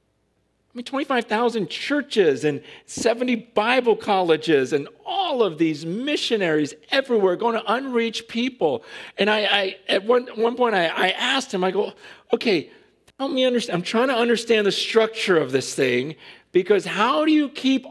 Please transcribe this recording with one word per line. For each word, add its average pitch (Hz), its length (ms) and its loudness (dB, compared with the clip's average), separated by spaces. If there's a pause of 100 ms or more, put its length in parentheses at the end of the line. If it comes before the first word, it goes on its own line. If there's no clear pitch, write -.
(720)
I 240 40 -16
mean, 247 80 -12
twenty-five 269 400 -2
thousand 226 440 -2
churches 196 760 0
and 143 180 -2 (220)
seventy 247 500 0
Bible 226 600 2
colleges 160 760 2
and 143 160 -2 (180)
all 330 380 0
of 170 140 -2
these 160 280 0
missionaries 185 880 -2 (180)
everywhere 226 440 2
going 226 200 -2
to - 180 -2
unreached 240 560 -4
people. 233 560 -2 (320)
And 196 120 2
I, 214 140 2
I, 196 320 0 (140)
at 196 160 0
one, 247 300 2
one 233 200 0
point, 240 180 2
I, 175 140 2
I 185 220 0
asked 247 440 -2
him, 185 120 0
I 185 60 0
go, 190 200 -2 (420)
"Okay, 185 380 0 (480)
help 269 140 -4
me 262 100 0
understand. 247 320 0
I'm 175 80 -2
trying 226 240 0
to 269 80 0
understand 226 500 2
the 196 60 0
structure 220 680 0
of 139 140 -2
this 131 240 -2
thing, 131 400 0 (380)
because 185 320 2
how 226 400 0
do 311 80 4
you 294 160 2
keep 262 420 0